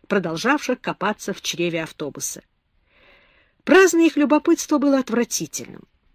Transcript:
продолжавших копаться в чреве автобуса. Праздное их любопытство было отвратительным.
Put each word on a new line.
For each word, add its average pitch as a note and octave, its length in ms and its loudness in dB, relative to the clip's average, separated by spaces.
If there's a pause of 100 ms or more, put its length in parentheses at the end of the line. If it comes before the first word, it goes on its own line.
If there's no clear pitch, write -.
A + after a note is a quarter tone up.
продолжавших G#3 720 -2
копаться G3 520 -6
в - 100 -12
чреве E3 420 -4
автобуса. - 580 -12 (1200)
Праздное E4 420 6
их D4+ 100 0
любопытство D4+ 600 2
было C4+ 200 2
отвратительным. - 840 -6 (320)